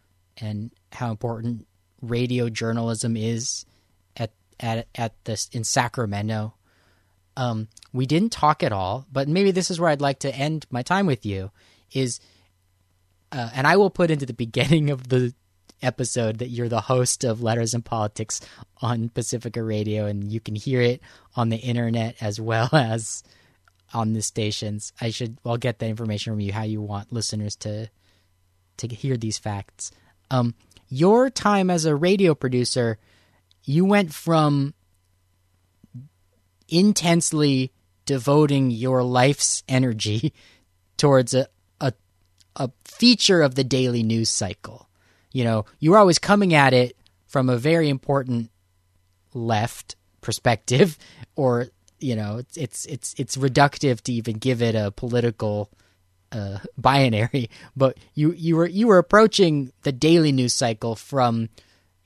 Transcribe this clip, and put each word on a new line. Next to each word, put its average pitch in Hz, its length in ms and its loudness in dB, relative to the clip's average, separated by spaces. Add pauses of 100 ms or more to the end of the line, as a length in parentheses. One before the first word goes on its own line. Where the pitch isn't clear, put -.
(360)
and 107 340 -8 (220)
how 120 180 -6
important 117 560 -8 (340)
radio 120 480 -2
journalism 113 680 -4
is 113 500 -6 (500)
at, 113 140 -8 (300)
at, 117 340 -6
at 113 300 -8
this, - 240 -8
in 117 160 -8
Sacramento. 110 920 -4 (800)
Um, 117 300 -4 (260)
we 131 140 -2
didn't 175 240 2
talk - 320 0
at 139 100 0
all, 98 400 -4
but 139 160 -2
maybe 196 220 2
this 180 200 0
is 170 100 -6
where 170 100 2
I'd 143 100 0
like 139 200 -2
to 139 140 -4
end 147 360 -4
my 123 120 -2
time 190 240 0
with 135 200 -2
you, 98 240 -6 (420)
is, 131 280 -4 (1120)
uh, 120 200 -8
and 135 140 0
I 165 100 6
will 202 140 4
put 170 220 0
into 139 120 -2
the 123 80 -6
<laughs> - 0 -
beginning 143 580 0
of 131 180 -6
the 123 260 0 (480)
episode 117 560 -2
that 123 100 -8
you're 120 220 -6
the 113 100 -2
host 127 420 0
of 117 200 -2
Letters 117 320 0
and 113 100 -4
Politics 110 560 -6 (400)
on 117 300 -4
Pacifica 117 520 -6
Radio, 107 440 -2
and 104 260 -6
you 110 80 -6
can 107 140 -10
hear 123 260 -2
it 120 220 0 (320)
on 117 160 0
the 113 80 -2
internet 117 640 -4
as 107 180 -6
well 113 300 -2
<laughs> - 20 -12
as 113 500 -2 (720)
on 110 220 -2
the 107 80 -4
stations. 104 800 -6
I 117 100 -4
should, 117 340 -8
I'll 120 140 -4
get 117 200 -4
that 113 100 -6
information 110 440 -6
from 107 80 -4
you, 101 140 -4
how 110 80 -6
you 107 180 -6
want 104 320 -10
listeners 107 440 -6
to, 107 340 -10 (880)
to 117 100 -8
hear 123 300 -4
these 110 180 -6
facts. - 560 -10 (380)
Um, 123 240 0 (340)
your 202 400 4
time 202 400 0
as 170 160 0
a 156 100 2
radio 180 400 4
producer, 123 640 -2 (640)
you 151 220 0
went 196 300 2
from 147 580 0 (2000)
intensely 160 1000 2 (360)
devoting 143 640 2
your 127 320 0
life's 127 680 2
energy 110 640 0 (320)
<laughs> - 320 -20
towards 135 380 4
a, 131 140 2 (320)
a, 135 120 0 (640)
a 127 140 -4 (140)
feature 202 580 4
of 135 120 2
the 135 100 0
daily 123 380 0
news 113 280 0
cycle. - 580 -8 (440)
You 127 120 -2
know, 113 220 0 (120)
you 151 120 2
were 208 80 8
always 185 200 8
coming 196 360 2
at 139 180 6
it 123 240 2 (300)
from 127 240 0
a 123 80 2
very 156 300 2
important 131 600 -2 (840)
left 117 600 -4 (280)
perspective, 127 760 0 (180)
<laughs> - 200 -20
or, 123 320 0 (300)
you 123 180 -4
know, 107 220 -6
it's, - 180 -14
it's, - 300 -10
it's, - 320 -12
it's - 180 -8
reductive 135 680 2
to 127 80 -6
even 113 260 -4
give 120 240 -2
it 117 120 2
a 104 160 -2
political, 113 800 -4 (640)
uh, 101 260 -8 (100)
<laughs> - 100 -18
binary, 123 720 2 (260)
but 131 220 2 (160)
you, 151 180 2
you 165 240 0
were, 165 100 4
you 190 200 0
were 196 120 8
approaching 170 760 4 (100)
the 143 100 0
daily 151 400 4
news 127 220 2
cycle 117 420 -2
from, 117 520 0 (580)